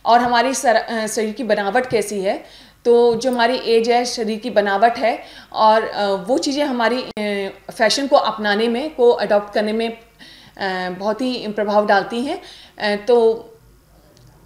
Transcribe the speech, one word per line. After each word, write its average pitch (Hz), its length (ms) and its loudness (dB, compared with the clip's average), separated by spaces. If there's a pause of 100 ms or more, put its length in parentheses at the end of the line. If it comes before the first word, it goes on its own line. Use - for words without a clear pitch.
और 240 160 6
हमारी 240 340 0
सर-, 226 360 0
अ, 220 160 -4
शरीर 214 260 -4
की 247 120 -8
बनावट 208 460 0
कैसी 208 300 -2
है। - 520 -6 (120)
तो 240 300 4
जो 247 160 -2
हमारी 240 260 2
एज 226 320 2
है, 240 160 2
शरीर 220 340 -6
की 233 120 -10
बनावट 202 480 2
है 254 240 -2 (300)
और, 220 360 4
अ, 202 200 -4
वो 196 300 -2
चीज़ें 294 260 -2
हमारी, 247 380 -2
अ, 202 500 -6 (180)
fashion 240 360 -2
को 285 100 4
अपनाने 220 520 0
में, 262 260 -4
को 240 160 4
adopt 208 440 0
करने 214 180 -2
में, 226 180 -2
अ, - 1080 -10
बहुत 214 220 -4
ही 247 280 -4
प्रभाव 208 380 0
डालती 202 340 2
हैं। 302 220 -6 (360)
अ, 208 280 -4
तो 226 420 2 (960)